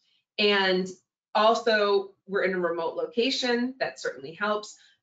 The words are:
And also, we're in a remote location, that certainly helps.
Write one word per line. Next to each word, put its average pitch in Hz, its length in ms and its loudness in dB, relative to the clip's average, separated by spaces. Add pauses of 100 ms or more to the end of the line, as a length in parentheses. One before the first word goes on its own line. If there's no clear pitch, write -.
(380)
And 190 500 2 (460)
also, 214 760 2 (160)
we're 190 160 -2
in 185 120 0
a 185 40 -2
remote 170 380 -2
location, 240 800 -2
that - 220 -6
certainly 139 320 -10
helps. 208 440 -4 (260)